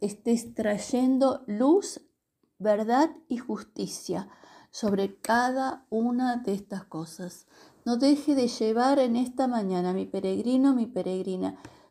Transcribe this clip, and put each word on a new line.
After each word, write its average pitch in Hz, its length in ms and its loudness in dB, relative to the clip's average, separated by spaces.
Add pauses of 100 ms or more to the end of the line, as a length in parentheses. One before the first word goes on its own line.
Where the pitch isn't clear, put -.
estés 233 540 -2
trayendo 254 920 0
luz, 269 560 2 (560)
verdad 220 520 2 (180)
y 240 100 -4
justicia 196 920 -8 (420)
sobre 196 500 -2
cada 254 680 -2
una 240 480 -2
de 240 160 -4
estas 196 320 -8
cosas. 165 640 -12 (380)
No 233 120 0
deje 285 380 4
de 247 140 2
llevar 240 500 2
en 247 180 2
esta 247 300 0
mañana, 185 460 0
mi 190 120 -2
peregrino, 214 680 2
mi 233 120 0
peregrina, 185 720 -4 (320)